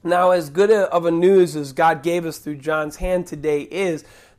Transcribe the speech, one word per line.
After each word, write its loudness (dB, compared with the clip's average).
Now, 2
as -2
good 2
of 2
a 2
news 4
as -8
God 0
gave -4
us -8
through -12
John's -6
hand -2
today -4
is, -6